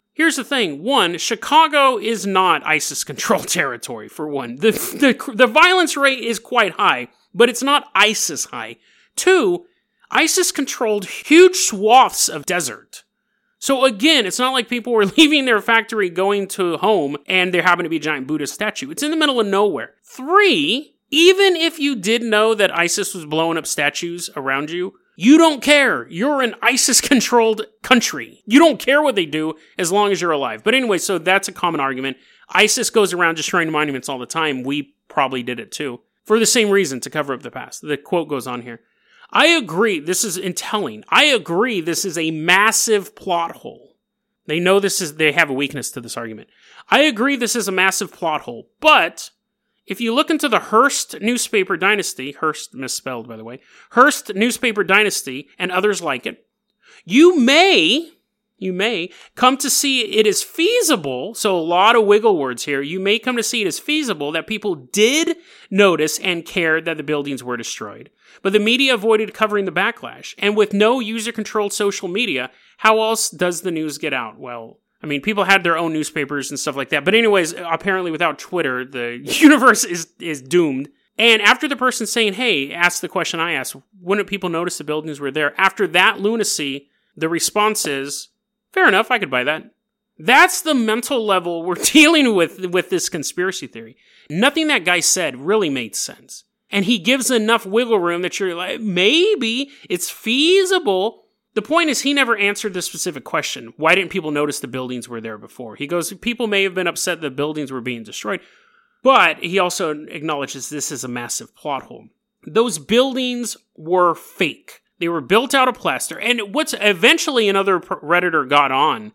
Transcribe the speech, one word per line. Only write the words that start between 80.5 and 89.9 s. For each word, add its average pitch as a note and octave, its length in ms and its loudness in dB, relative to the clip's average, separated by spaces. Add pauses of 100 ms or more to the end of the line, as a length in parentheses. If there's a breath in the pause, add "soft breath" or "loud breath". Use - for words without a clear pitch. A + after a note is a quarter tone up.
And A3+ 220 4
after A#3+ 260 4
the C4+ 80 -4
person A#3+ 320 -2
saying, A3 260 0
"Hey, F3+ 400 -2
ask F3 280 0
the F3+ 60 -6
question E3+ 320 -4
I E3 140 -2
asked, C3+ 220 -6 (260)
wouldn't G3 260 -8
people F#3+ 220 -6
notice E3+ 300 -6
the D#3+ 40 -14
buildings D3+ 360 -8
were C#3+ 120 -8
there?" D3 280 -4
After F#3+ 280 2
that F#3 320 2
lunacy, G3 680 -4 (260)
the D#3+ 140 -2
response G#3 580 0
is, C#3 420 -6 (420)
"Fair F#4 160 2
enough, G#3+ 220 2
I A#3+ 100 0
could D#3+ 120 -8
buy B2 120 0
that." D3+ 280 -4 (480)